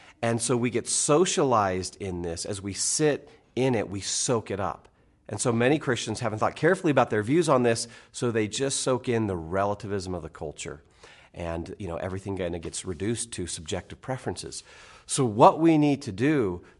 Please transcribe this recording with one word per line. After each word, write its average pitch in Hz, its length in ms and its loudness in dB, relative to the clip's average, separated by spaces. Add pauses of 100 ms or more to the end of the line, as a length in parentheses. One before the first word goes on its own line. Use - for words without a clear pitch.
(220)
And 117 200 0
so 123 160 0
we 120 120 0
get 110 200 -2
socialized 123 1120 2
in 90 220 -6
this. 82 200 -6
As 98 180 -8
we 98 120 -6
sit - 560 0 (260)
in 131 180 2
it, 104 160 0
we 95 120 -8
soak - 500 -2
it 98 80 -2
up. 90 300 -6 (400)
And 104 100 -6
so 120 140 2
many 123 260 4
Christians 117 400 -2
haven't 107 200 -4
thought 110 180 0
carefully 175 340 4
about 127 180 4
their 107 140 2
views 147 240 2
on 131 160 6
this, 117 240 2 (240)
so 120 200 -2
they 107 180 0
just 131 320 -4
soak 127 260 0
in 113 200 2
the 95 100 -2
relativism 95 760 -2
of 87 80 -6
the 78 80 -10
culture. 73 520 -10 (520)
And, 85 440 -6
you 98 100 -8
know, 82 100 -6
everything 95 400 -6
kinda 87 220 -4
gets 82 260 -10
reduced 104 480 -4
to 90 120 -6
subjective 87 560 -8
preferences. - 600 -8 (420)
So 139 200 0
what 127 340 6
we 160 180 6
need 147 260 2
to 113 80 -8
do 107 520 0 (160)